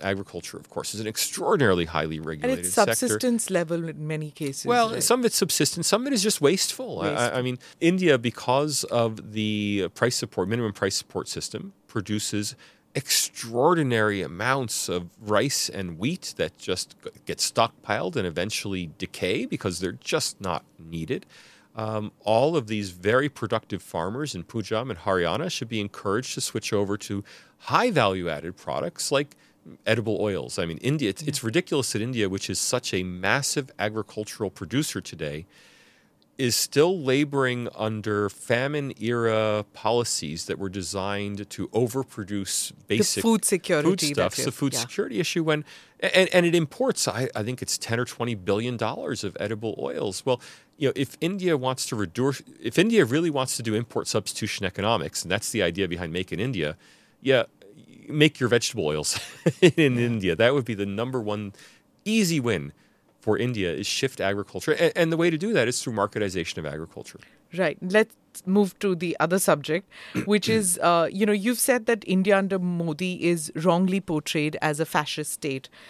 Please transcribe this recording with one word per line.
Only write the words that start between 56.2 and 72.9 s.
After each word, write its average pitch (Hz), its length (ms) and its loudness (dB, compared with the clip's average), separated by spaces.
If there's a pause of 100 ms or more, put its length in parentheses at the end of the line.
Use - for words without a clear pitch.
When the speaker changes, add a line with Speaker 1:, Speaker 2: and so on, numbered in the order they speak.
Speaker 1:
in 80 80 -4
India, 95 360 -2 (460)
yeah, 127 220 4 (640)
make 151 320 4
your 123 100 2
vegetable 113 380 0
oils 76 320 -2 (220)
<laughs> - 200 0
in 147 380 6
Speaker 2:
Yeah. 117 60 2
Speaker 1:
India. 98 300 0
That 120 200 6
would 131 100 0
be 117 80 -4
the 101 140 -2
number 117 340 -4
one 104 320 -4 (500)
easy 196 360 2
win 92 340 0 (460)
for 107 180 2
India, 107 340 0
is 78 140 -4
shift - 340 -2
agriculture. 98 520 0
And, 160 240 4
and 165 160 2
the 165 60 0
way 165 120 4
to 160 80 0
do 208 160 -2
that 127 140 4
is 127 120 0
through 127 140 -6
marketization 98 640 -2
of 80 80 -6
agriculture. 78 540 -10 (360)
Speaker 2:
Right. 170 240 0
Let's 208 360 2 (320)
move 190 320 4
to 196 160 2
the 165 240 -2
other 170 180 2
subject, 156 500 2 (200)
Speaker 1:
<clears throat> - 180 -4
Speaker 2:
which 208 240 2
is, 208 320 2
uh, 170 300 6
you 208 160 2
know, 208 40 4
you've 214 280 2
said 240 260 2
that 226 220 0
India 190 280 4
under 196 220 2
Modi 175 680 -2